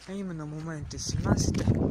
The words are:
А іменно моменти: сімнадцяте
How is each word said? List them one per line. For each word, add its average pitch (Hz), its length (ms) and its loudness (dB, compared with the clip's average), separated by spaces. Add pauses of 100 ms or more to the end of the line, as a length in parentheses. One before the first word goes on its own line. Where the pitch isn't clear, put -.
А 190 40 -8
іменно 180 340 -6
моменти: 151 520 -8
сімнадцяте - 680 2 (240)